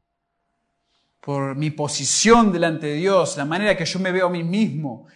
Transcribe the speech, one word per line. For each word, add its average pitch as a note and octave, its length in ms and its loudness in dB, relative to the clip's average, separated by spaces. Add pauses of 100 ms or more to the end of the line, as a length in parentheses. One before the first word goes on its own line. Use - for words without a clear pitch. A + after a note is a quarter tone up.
(1200)
por C#3 340 -4
mi D3+ 160 -2
posición G3 800 4
delante D#3+ 360 -2
de D3 80 -4
Dios, F3 420 0
la C#3+ 80 -4
manera F#3 320 0
que E3+ 80 -4
yo F3+ 140 -6
me F#3+ 120 -2
veo F3+ 160 0
a F3+ 40 0
mí F3 120 -4
mismo D#3+ 720 -2